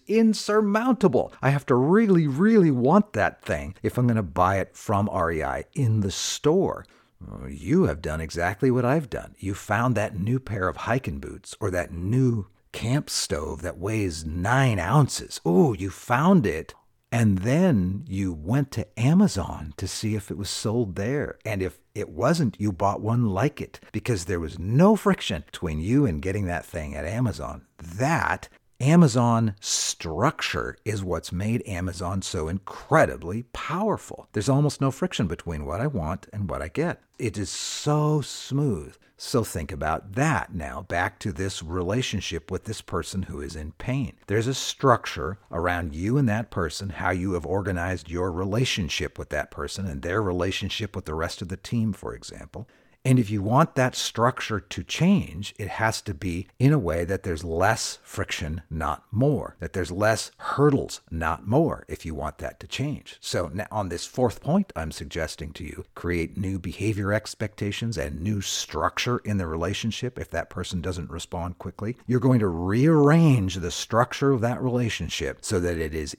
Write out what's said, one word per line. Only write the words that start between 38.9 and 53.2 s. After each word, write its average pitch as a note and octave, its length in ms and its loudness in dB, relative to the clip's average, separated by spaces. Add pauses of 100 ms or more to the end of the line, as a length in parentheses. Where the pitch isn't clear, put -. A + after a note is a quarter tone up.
So - 260 0
think E2 280 -6
about D#2 420 -4
that B2+ 420 0
now, C#2+ 260 -6
back F2 380 -2
to G#2 120 -4
this F#2+ 300 -4
relationship F2+ 880 -4
with F#2 140 -4
this - 180 -10
person F#2 400 -4
who E2 180 -8
is D2 160 -10
in D#2 180 -10
pain. B2+ 400 -4 (120)
There's G#2+ 220 0
a C3+ 80 -2
structure - 800 0 (140)
around E2+ 420 -2
you G2+ 240 -2
and C#3 100 2
that G#2+ 220 -2
person, F#2 400 -4
how F2 220 -2
you F#2 220 0
have E2+ 120 -2
organized F#2 640 -2
your F2 220 -2
relationship F#2 880 -2
with D2+ 100 -4
that D2 220 -4
person D#2+ 340 -6
and C#2+ 160 -6
their F2+ 220 0
relationship F#2 720 -2
with F#2 100 -8
the D#2+ 80 -6
rest D#2+ 300 -4
of E2+ 60 -8
the F#2 80 -6
team, A2 360 -2
for - 220 -10
example. - 520 -14 (360)
And C3 140 6
if G#2 140 2